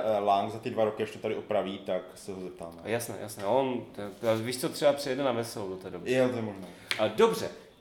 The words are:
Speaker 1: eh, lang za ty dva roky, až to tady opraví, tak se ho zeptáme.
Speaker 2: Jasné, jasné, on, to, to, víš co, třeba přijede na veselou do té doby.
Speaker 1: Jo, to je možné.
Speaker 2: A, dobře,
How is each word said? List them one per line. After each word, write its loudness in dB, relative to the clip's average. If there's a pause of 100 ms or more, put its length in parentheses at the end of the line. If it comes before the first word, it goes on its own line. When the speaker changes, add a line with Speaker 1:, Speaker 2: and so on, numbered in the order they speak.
(160)
Speaker 1:
eh, 2
lang 4
za -8
ty -6
dva 2
roky, 0
až -2
to -12
tady -2
opraví, 0
tak -2 (140)
se -10
ho -8
zeptáme. -10 (100)
Speaker 2:
Jasné, -2
jasné, -8
on, 2 (100)
to, -10 (200)
to, 4
víš -4
co, -2
třeba 4
přijede -2
na 4
veselou -4
do -6
té -10
doby. -4
Speaker 1:
Jo, 6
to -2
je -2
možné. -6 (320)
Speaker 2:
A, 4
dobře, 4 (320)